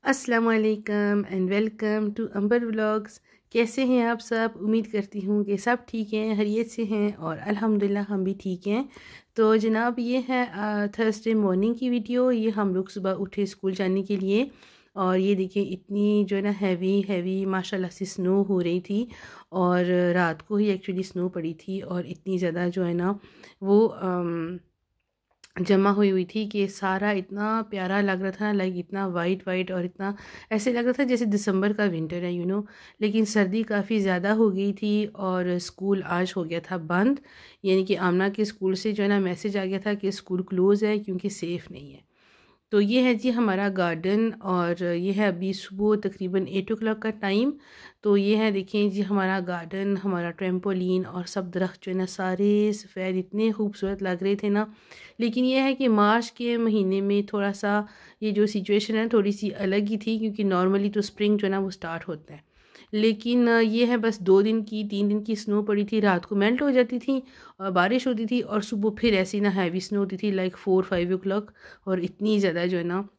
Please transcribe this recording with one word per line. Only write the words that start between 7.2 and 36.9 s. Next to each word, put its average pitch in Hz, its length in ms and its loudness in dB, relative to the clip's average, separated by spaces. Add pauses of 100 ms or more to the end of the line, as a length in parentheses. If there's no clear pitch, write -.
अल्हम्दुलिल्लाह 202 640 0
हम 196 200 -4
भी 196 100 -2
ठीक 185 320 -6
हैं। 233 220 -2 (480)
तो 220 200 4
जनाब 226 420 2
ये 247 300 -2
है, 247 260 0
अ, 208 320 -2 (120)
थर्सडे 220 360 0
मॉर्निंग 208 420 2
की 247 140 -2
वीडियो। 240 400 2
ये 226 200 2
हम 202 240 0
लोग 190 140 -2
सुबह 190 220 -4
उठे 196 360 -2
स्कूल 190 260 -4
जाने 190 300 0
के 202 140 -2
लिए 202 340 0 (460)
और 185 220 2
ये 196 160 4
देखिए 190 280 -2
इतनी 208 600 0
जो 196 120 -2
है 196 60 0
ना 208 80 0
हैवी, 190 500 0
हैवी 190 440 -2
माशाल्लाह 185 460 -4
से - 140 -8
स्नो 190 380 0
हो 190 180 0
रही 175 200 0
थी 208 280 -4 (440)
और 180 320 2 (300)
रात 165 280 0
को 208 140 -4
ही 202 220 2
actually 190 260 -4
स्नो 180 240 -4
पड़ी 170 260 -6
थी 190 260 -8
और 180 260 -6
इतनी 185 320 -4
ज़्यादा 175 300 0
जो 185 140 -2
है 175 120 0
ना 185 260 -2 (420)
वो, 202 240 6
अम, 175 720 -4 (1040)
जमा 196 280 4
हुई 202 180 4
हुई 185 160 0
थी 208 220 -6
कि 202 220 -2
सारा 196 440 -2
इतना 208 500 -4
प्यारा 196 380 -2
लग 190 220 0
रहा 190 80 -2
था, 208 220 -4
लाइक 190 240 0
इतना 196 300 -6
वाइट 180 420 -2
वाइट 185 240 -4
और 180 120 -2
इतना 196 320 -6 (360)
ऐसे 220 200 0
लग 240 120 0
रहा 247 80 2
था 277 120 0
जैसे 240 220 0
दिसंबर 202 460 0
का 208 120 -2
विंटर 165 320 -2
है, 175 240 -4
you 175 100 -2
know। 208 140 -2 (360)
लेकिन 214 240 2
सर्दी 208 380 2
काफ़ी 214 380 0
ज़्यादा 190 320 2
हो 220 180 4
गई 196 220 0
थी 208 340 0
और 185 520 -2
स्कूल 190 440 -2
आज 180 340 -2
हो 180 80 -2
गया 165 160 -4
था 185 180 -6
बंद, 180 420 2 (440)